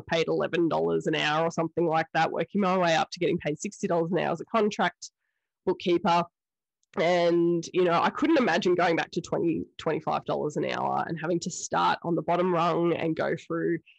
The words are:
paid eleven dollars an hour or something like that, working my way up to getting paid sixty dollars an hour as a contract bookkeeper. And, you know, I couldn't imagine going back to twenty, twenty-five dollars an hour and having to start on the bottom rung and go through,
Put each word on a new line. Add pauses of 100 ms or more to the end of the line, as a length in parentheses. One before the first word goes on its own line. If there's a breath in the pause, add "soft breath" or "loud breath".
(100)
paid
eleven
dollars
an
hour
or
something
like
that,
working
my
way
up
to
getting
paid
sixty
dollars
an
hour
as
a
contract (560)
bookkeeper. (760)
And, (120)
you
know,
I
couldn't
imagine
going
back
to
twenty, (120)
twenty-five
dollars
an
hour
and
having
to
start
on
the
bottom
rung
and
go
through, (180 soft breath)